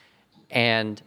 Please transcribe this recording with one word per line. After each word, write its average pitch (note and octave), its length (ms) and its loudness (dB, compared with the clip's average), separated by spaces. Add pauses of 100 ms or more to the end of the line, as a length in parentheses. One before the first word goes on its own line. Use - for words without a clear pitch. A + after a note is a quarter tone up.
(500)
and A2+ 560 0